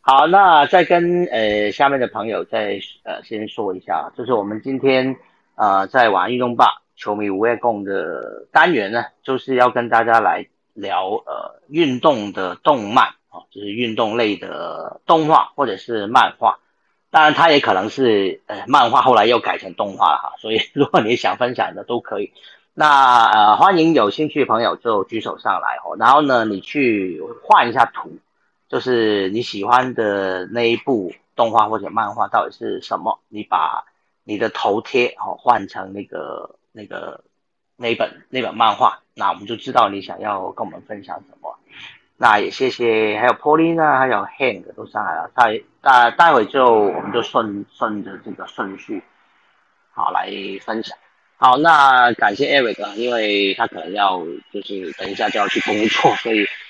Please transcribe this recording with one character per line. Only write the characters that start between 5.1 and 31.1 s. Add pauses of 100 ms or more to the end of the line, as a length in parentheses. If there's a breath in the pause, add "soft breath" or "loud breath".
呃，
在
玩
运
动
吧 (140)
球
迷
午
夜
共
的
单
元
呢， (160)
就
是
要
跟
大
家
来 (260)
聊， (180)
呃，
运
动
的
动
漫， (200)
哦，
就
是
运
动
类
的
动
画
或
者
是
漫
画。 (540)
当
然
它
也
可
能
是，
呃，
漫
画
后
来
又
改
成
动
画
了
哈，
所
以 (120)
如
果
你
想
分
享
的
都
可
以。 (420 soft breath)
那，
呃，
欢
迎
有
兴
趣
的
朋
友
就
举
手
上
来
哦。
然
后
呢，
你
去 (220)
换
一
下
图， (520)
就
是
你
喜
欢
的
那
一
部 (240)